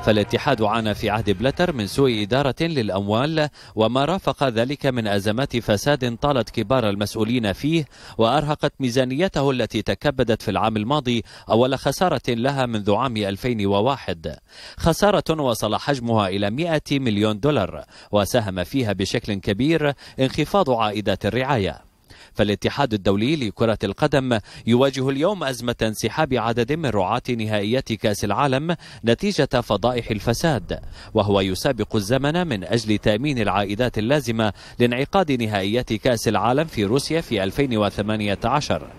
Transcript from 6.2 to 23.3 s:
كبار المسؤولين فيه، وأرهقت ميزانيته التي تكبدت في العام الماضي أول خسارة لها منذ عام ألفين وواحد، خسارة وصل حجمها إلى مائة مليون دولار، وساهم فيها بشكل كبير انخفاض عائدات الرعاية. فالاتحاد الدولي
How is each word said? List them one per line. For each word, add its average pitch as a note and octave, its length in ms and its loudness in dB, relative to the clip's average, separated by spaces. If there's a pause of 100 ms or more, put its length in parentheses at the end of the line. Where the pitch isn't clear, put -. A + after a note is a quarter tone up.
كبار A2+ 400 0
المسؤولين G#2 640 0
فيه، D#3 320 0 (320)
وأرهقت C#3+ 600 2
ميزانيته C3+ 720 0
التي A2+ 300 0
تكبدت A#2 600 0
في A2 100 -4
العام G#2+ 260 2
الماضي A#2+ 460 0 (260)
أول B2+ 280 4
خسارة D3 500 0
لها C3 380 0
منذ G#2+ 300 0
عام A#2+ 220 -2
ألفين G#2 480 -2
وواحد، G2 720 0 (420)
خسارة E3 640 2
وصل A2 340 0
حجمها A#2 520 0
إلى G2+ 220 -2
مائة D3 500 -2
مليون G#2+ 400 0
دولار، F#2+ 440 0 (280)
وساهم G2+ 520 0
فيها A2+ 300 -2
بشكل G2+ 400 -2
كبير C3+ 600 0 (260)
انخفاض D3 500 0
عائدات G#2+ 560 0
الرعاية. A2 560 0 (520)
فالاتحاد G#2+ 600 0
الدولي G#2+ 420 0